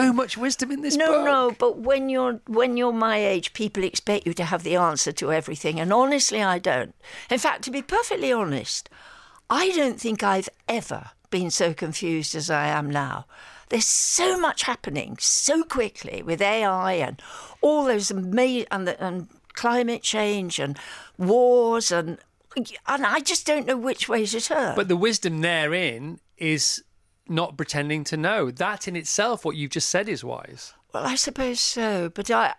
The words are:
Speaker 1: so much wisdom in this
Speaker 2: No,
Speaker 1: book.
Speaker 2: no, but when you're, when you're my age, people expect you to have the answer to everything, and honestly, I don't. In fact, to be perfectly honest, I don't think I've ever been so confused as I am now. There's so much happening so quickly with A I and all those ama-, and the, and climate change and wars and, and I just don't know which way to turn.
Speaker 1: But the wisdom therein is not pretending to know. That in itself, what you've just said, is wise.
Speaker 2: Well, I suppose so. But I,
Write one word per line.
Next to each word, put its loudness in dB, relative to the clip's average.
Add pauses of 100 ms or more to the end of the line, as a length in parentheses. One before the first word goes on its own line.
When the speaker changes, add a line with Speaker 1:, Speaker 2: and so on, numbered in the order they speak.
Speaker 1:
so 6
much 0
wisdom -2
in -4
this 0
Speaker 2:
No, 4
Speaker 1:
book. 4
Speaker 2:
no, 4
but 4
when 2
you're, 0
when 2
you're 2
my 2
age, 0
people -2
expect 0
you -2
to -2
have -2
the 2
answer 2
to -2
everything, -2
and 0
honestly, 4
I 2
don't. 0 (340)
In 2
fact, 0
to -8
be -4
perfectly 0
honest, -2 (600)
I 2
don't 0
think -2
I've 2 (220)
ever -6 (220)
been 0
so 2
confused -4
as -6
I 0
am -2
now. -4 (420)
There's 0
so 2
much 0
happening -6
so 2
quickly -4
with -2
A 2
I 0
and -4 (380)
all 4
those 2
ama-, 0
and -2
the, -4
and -6 (260)
climate 0
change -2
and -4 (380)
wars 4
and, -2 (380)
and -4
I 2
just -2
don't 2
know 0
which -4
way 2
to -4
turn. 0
Speaker 1:
But 0
the 4
wisdom 0
therein 0 (180)
is 0 (440)
not -2
pretending -2
to -4
know. 0
That -4
in -8
itself, -2
what -2
you've -6
just -2
said, 0
is -4
wise. -12 (200)
Speaker 2:
Well, -4
I 0
suppose -2
so. -2
But -6
I, 2